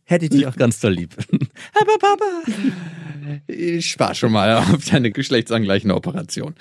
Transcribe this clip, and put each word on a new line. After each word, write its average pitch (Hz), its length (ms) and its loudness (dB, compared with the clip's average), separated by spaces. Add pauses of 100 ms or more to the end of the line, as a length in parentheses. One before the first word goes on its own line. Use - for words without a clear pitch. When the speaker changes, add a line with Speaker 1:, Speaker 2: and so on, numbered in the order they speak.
Speaker 1:
hätte 170 220 2
ich 151 60 -4
dich 139 160 4
auch 127 80 -6
ganz 120 240 2
doll 101 140 2
lieb." 87 240 -6
<laughs> - 640 -2
"Aber 427 180 4
Papa." 196 1500 -4
Speaker 2:
Ich 170 420 -4
spar - 240 0
schon - 180 0
mal 107 260 4
auf 165 280 2
deine 123 260 2
geschlechtsangleichende 113 840 0
Operation. 147 640 -6